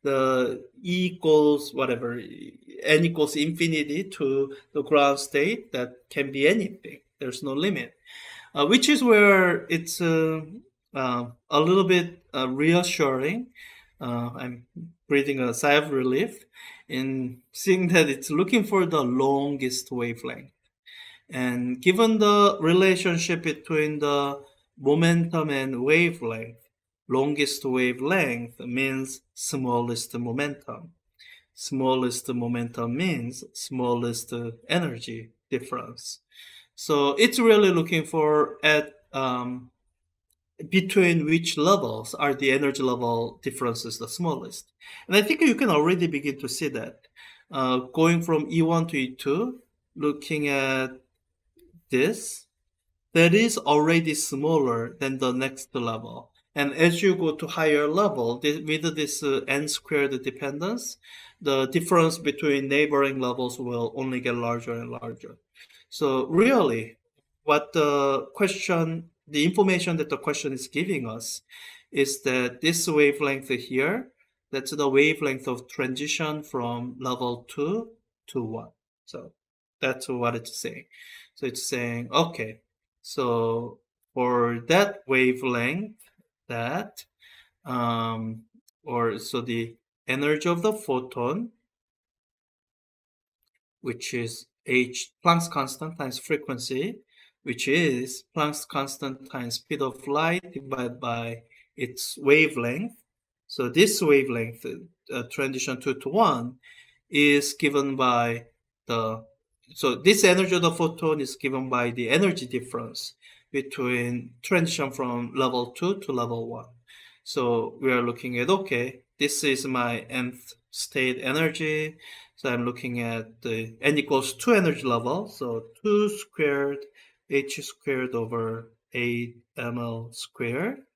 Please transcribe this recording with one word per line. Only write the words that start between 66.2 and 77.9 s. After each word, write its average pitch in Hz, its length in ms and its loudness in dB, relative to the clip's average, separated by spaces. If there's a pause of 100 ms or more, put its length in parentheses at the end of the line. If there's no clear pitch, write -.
really, 165 720 2 (460)
what 147 300 2
the 143 600 2
question, 165 760 0 (160)
the 147 180 0
information 180 520 2
that 151 140 -4
the 139 80 -2
question 143 340 -4
is 131 160 -10
giving 147 400 -4
us 113 340 -10 (480)
is 139 320 0
that 127 380 -2
this 170 260 0
wavelength 143 600 2
here, 135 640 -2 (420)
that's 135 180 -6
the 147 180 0
wavelength 139 600 2
of 127 200 -6
transition 147 760 -4
from 120 580 -6
level 123 480 -4
two 196 400 -4 (400)